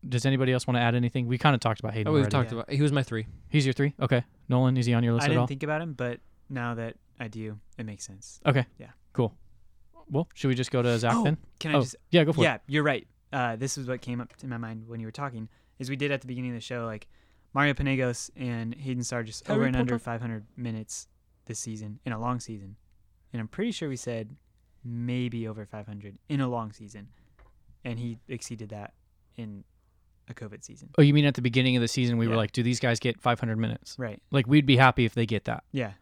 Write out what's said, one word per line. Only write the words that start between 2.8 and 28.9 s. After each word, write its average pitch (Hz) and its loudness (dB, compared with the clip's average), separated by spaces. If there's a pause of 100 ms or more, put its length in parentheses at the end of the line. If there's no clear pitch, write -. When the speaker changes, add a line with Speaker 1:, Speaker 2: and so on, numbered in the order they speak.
Speaker 2:
was 147 4
my 143 2
three. 110 -4 (220)
Speaker 1:
He's 151 4
your 131 2
three? 143 0
Okay. 127 2 (240)
Nolan, 127 4
is 120 2
he 120 4
on 117 4
your 117 4
list 117 2
Speaker 3:
I 143 2
Speaker 1:
at - 4
Speaker 3:
didn't 123 4
Speaker 1:
all? 123 2
Speaker 3:
think 135 -6
about 151 -2
him, 165 -8
but 123 -6 (280)
now 120 -4
that 113 -8 (240)
I 120 -8
do, 107 -10 (200)
it 120 -8
makes 104 -12
sense. - -20
Speaker 1:
Okay. 131 4 (120)
Speaker 3:
Yeah. - -20 (220)
Speaker 1:
Cool. 117 0 (760)
Well, 160 -4
should - -2
we 127 4
just 123 -2
go 123 2
to 120 2
Zach 117 2
Speaker 3:
Oh, 233 2
Speaker 1:
then? 156 2 (200)
Speaker 3:
can 160 -4
I 147 4
Speaker 1:
Oh, - 6
Speaker 3:
just - -4 (140)
Speaker 1:
yeah, 170 6
go 156 2
for 156 2
it. 170 6
Speaker 3:
Yeah, 131 2
you're 147 0
right. 135 0 (260)
Uh, 123 0
this 131 -4
is 135 -8
what 127 -4
came 120 -6
up 117 -12 (100)
in 135 -10
my 120 -6
mind 113 -10
when 117 -10
you 113 -8
were 110 -10
talking, 120 -10 (300)
is 127 -8
we 139 -4
did 143 -2
at 135 -2
the 127 -16
beginning 127 -6
of 120 -8
the 110 -10
show, 120 -8
like, 107 -10 (460)
Mario 143 4
Panagos 131 -2
and 117 -6
Hayden 131 -6
Sargis 117 -6
Speaker 2:
Harry - 0
Speaker 3:
over 139 2
and 127 0
under 123 0
Speaker 2:
Potter. 117 -2
Speaker 3:
five 117 -6
hundred 113 -8 (120)
minutes 113 -10 (380)
this 113 -10
season, 107 -10
in 123 -4
a 110 -6
long 123 -2
season. 104 -12 (560)
And 120 -6
I'm 110 -8
pretty 220 -4
sure 160 -6
we 131 -4
said 117 -8 (480)
maybe 120 -4
over 107 -10
five 107 -12
hundred 104 -14 (100)
in 143 0
a 131 0
long 117 -4
season. 104 -18 (760)
And 117 -6
he 117 -6 (100)
exceeded 113 -10
that 104 -12 (440)